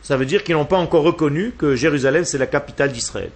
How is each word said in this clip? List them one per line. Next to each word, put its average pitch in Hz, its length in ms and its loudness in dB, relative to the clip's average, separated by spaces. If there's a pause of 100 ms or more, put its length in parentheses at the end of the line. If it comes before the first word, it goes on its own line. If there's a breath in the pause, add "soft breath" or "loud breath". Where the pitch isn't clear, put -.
Ça 143 100 0
veut 131 80 0
dire 160 200 0
qu'ils 165 100 -2
n'ont 151 100 2
pas 185 120 0
encore 170 260 2
reconnu 165 560 0
que 143 160 2
Jérusalem, 143 500 2
c'est 147 140 -4
la 131 80 0
capitale 139 460 -2
d'Israël. 104 440 -8